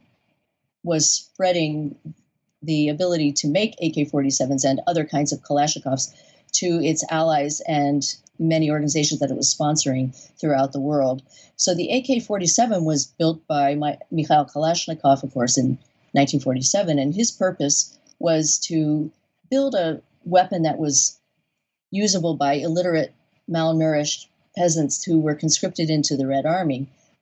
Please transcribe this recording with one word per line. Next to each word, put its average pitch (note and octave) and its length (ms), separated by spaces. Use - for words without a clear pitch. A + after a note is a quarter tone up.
was D#3+ 260
spreading D#3 880
the D3+ 220
ability D#3 460
to - 140
make G3+ 320
A D#3+ 120
K D3 140
forty-sevens C#3 580
and C3+ 240
other E3 160
kinds D3+ 300
of C3+ 80
Kalashnikovs C#3+ 720
to F3+ 140
its D#3 280
allies D#3 560
and C#3+ 360
many D#3+ 320
organizations D3+ 480
that C#3 100
it C3 60
was C#3 180
sponsoring C#3 600
throughout C#3 320
the C#3 80
world. C3+ 420
So F3+ 180
the F3 160
A B3+ 100
K B3 180
forty-seven G3+ 680
was D3+ 200
built D#3+ 420
by C#3+ 280
my, D3 220
Mikhail D3+ 340
Kalashnikov, D#3 760
of C3+ 100
course, A#2+ 240
in C3 200
nineteen C#3 260
forty-seven, C#3 580
and C#3 160
his A3 180
purpose - 640
was D#3 400
to D#3 520
build C4+ 240
a E3 260
weapon F3+ 380
that D#3 160
was D3 420
usable F#3 460
by C#3+ 160
illiterate, E3 600
malnourished D#3+ 760
peasants E3 460
who D#3+ 160
were D3+ 160
conscripted E3 540
into D3+ 260
the C3+ 100
Red C3+ 200
Army. D#3 420